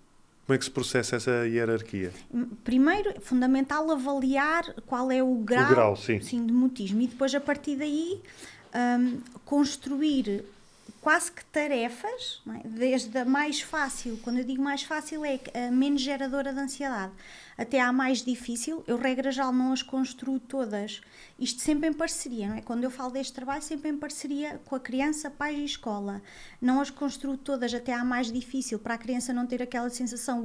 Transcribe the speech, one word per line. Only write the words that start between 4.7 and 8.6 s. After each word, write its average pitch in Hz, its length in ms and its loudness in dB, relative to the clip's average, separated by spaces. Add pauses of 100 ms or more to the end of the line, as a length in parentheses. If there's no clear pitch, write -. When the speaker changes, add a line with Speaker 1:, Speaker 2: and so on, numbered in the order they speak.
Speaker 2:
qual 262 240 0
é 262 120 4
o 254 140 4
grau, 247 340 4
Speaker 1:
grau, 107 260 8
sim. 107 240 0
Speaker 2:
sim, 233 260 -2
de 226 60 2
mutismo 240 500 4
e 254 40 4
depois, 269 280 0
a 277 60 2
partir 285 360 -2
daí, 311 440 -2 (800)